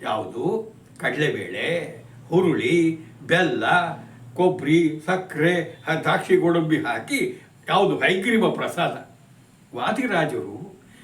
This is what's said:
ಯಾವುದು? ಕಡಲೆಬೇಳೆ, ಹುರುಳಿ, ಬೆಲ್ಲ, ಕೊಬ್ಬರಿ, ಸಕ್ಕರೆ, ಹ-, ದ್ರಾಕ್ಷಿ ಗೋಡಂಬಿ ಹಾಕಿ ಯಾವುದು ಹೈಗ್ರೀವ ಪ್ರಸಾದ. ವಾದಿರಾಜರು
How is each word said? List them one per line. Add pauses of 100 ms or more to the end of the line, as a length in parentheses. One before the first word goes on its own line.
ಯಾವುದು? (240)
ಕಡಲೆಬೇಳೆ, (260)
ಹುರುಳಿ, (300)
ಬೆಲ್ಲ, (680)
ಕೊಬ್ಬರಿ,
ಸಕ್ಕರೆ,
ಹ-,
ದ್ರಾಕ್ಷಿ
ಗೋಡಂಬಿ
ಹಾಕಿ (260)
ಯಾವುದು
ಹೈಗ್ರೀವ
ಪ್ರಸಾದ. (640)
ವಾದಿರಾಜರು (220)